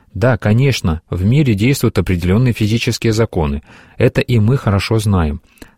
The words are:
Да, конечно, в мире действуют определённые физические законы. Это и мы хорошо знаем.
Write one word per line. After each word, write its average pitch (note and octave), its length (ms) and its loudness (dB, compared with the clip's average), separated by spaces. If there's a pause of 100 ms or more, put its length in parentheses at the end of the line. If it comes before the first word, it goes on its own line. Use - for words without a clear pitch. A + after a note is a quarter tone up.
(140)
Да, G2+ 240 0
конечно, G#2+ 640 0 (100)
в F2 120 -4
мире B2+ 300 2
действуют A2+ 460 0
определённые F#2+ 540 0
физические A2+ 600 -2
законы. D#2+ 480 -2 (360)
Это - 240 2
и A#2+ 180 0
мы A#2 180 2
хорошо G#2 400 0
знаем. F2+ 440 0 (360)